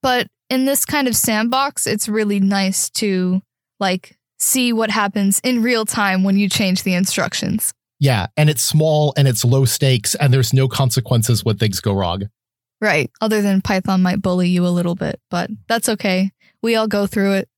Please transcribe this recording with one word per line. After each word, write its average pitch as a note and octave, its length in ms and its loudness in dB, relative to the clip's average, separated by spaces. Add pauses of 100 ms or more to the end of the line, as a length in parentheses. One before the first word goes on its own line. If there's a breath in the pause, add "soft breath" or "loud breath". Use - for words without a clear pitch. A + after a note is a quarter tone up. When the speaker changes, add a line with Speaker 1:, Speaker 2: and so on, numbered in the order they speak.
Speaker 1:
But B3 260 0 (220)
in C4 160 0
this C#4 200 0
kind C#4+ 220 -2
of A3+ 80 0
sandbox, A#3+ 680 -2
it's - 220 -2
really G#3 320 0
nice G3 520 0
to, F#3 500 -2 (380)
like, F#3 380 -4 (220)
see B3 320 0
what A3+ 180 0
happens G3+ 540 0
in B3 180 0
real A3+ 240 0
time F#3+ 380 0
when G3 140 2
you G3+ 100 2
change F#3 360 0
the F#3 100 0
instructions. - 800 -2 (260)
Speaker 2:
Yeah, A#2+ 280 2 (100)
and D3+ 120 4
it's - 140 -2
small D3+ 540 2
and C#3 100 4
it's B2 160 0
low C3 220 4
stakes C3 500 0
and C#3 180 2
there's C3 200 2
no C3+ 140 4
consequences A#2+ 760 0
when G#2+ 140 0
things G2+ 240 -2
go G2+ 120 0
wrong. F#2+ 360 -2 (500)
Speaker 1:
Right, E3+ 320 0 (100)
other G#3+ 200 0
than G3 200 2
Python F#3+ 420 0
might F#3 180 0
bully F3+ 280 0
you F3+ 160 2
a F3 40 2
little F3 260 0
bit, - 240 -6 (100)
but F3 200 -4 (180)
that's A3+ 220 -2
okay. F#3+ 420 -2 (300 soft breath)
We A3+ 140 0
all A3 120 0
go G3+ 200 0
through G3 260 0
it. - 240 -4